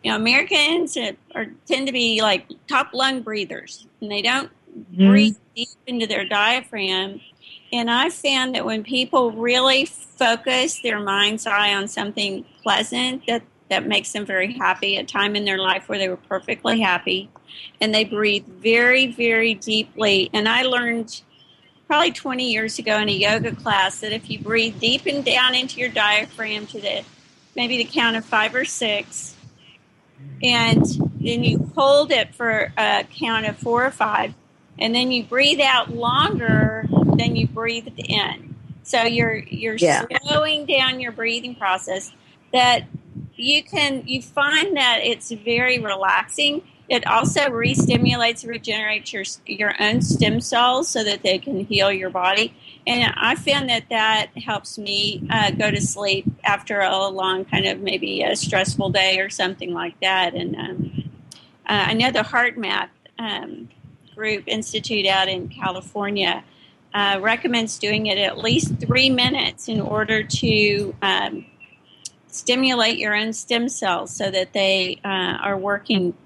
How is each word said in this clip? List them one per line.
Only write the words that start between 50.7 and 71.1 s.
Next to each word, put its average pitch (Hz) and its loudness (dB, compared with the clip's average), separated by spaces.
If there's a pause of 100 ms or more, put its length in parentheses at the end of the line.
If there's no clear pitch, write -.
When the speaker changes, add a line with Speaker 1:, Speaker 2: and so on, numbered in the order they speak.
Speaker 1:
so 220 -2
that 202 -2
they 190 2
can 196 -4
heal 196 2
your 190 -4
body. 190 0 (320)
And 240 2
I 247 2
found 277 -2
that 226 -2
that 220 0
helps 220 -8
me, 202 -4
uh, 214 2
go 208 0
to 202 -2
sleep 196 -2 (180)
after 202 0
a 190 2
long 190 -2
kind 196 0
of 190 -2
maybe 190 -4
a - 0
stressful 190 -2
day 190 2
or 196 -2
something 180 -4
like 170 -8
that. 185 2
And, 175 -4
um, - -6 (680)
uh, 208 2
I 220 0
know 247 2
the 254 0
HeartMath, 226 0 (280)
um, 233 -10 (460)
group 214 -4
institute 214 -2
out 190 2
in 180 -4
California, 190 -4 (500)
uh, 202 0
recommends 226 0
doing 214 -2
it 202 0
at 196 -2
least 233 0
three 262 2
minutes 254 0
in 220 -2
order 214 0
to, 208 2
um, 190 -2 (840)